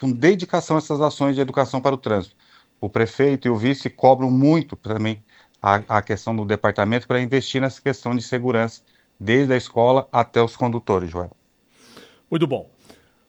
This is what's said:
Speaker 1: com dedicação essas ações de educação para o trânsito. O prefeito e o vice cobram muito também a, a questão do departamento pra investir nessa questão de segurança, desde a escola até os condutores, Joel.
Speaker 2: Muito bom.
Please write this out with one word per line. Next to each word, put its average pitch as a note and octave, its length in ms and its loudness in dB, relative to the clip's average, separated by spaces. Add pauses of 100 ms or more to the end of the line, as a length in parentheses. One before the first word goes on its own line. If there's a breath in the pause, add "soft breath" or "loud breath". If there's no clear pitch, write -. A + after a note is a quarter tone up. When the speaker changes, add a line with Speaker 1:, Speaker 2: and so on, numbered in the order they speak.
Speaker 1:
com C3+ 100 -2
dedicação E3 680 0
essas D3+ 240 -4
ações C#3+ 320 0
de C#3 80 0
educação C3 400 -2
para C#3 120 4
o C3 40 0
trânsito. G#2 360 -4 (460 soft breath)
O G#2 80 -6
prefeito C3+ 580 0
e B2 40 2
o A#2 60 2
vice B2+ 340 -2
cobram B2+ 400 4
muito C#3+ 460 2
também G#2+ 460 -4 (380 soft breath)
a, G#2 380 0
a - 20 2
questão A2+ 340 -4
do G#2+ 100 -4
departamento G#2 600 0
pra B2 140 -2
investir B2+ 400 -2
nessa C3 220 -6
questão B2 340 -4
de A#2 60 -6
segurança, A#2+ 600 -2 (360)
desde B2+ 340 2
a B2+ 40 4
escola B2 540 0
até A#2 300 0
os A#2 160 0
condutores, A2 540 -2
Joel. F2 220 -8 (1000 soft breath)
Speaker 2:
Muito E3 160 0
bom. A#2 240 -6 (580 soft breath)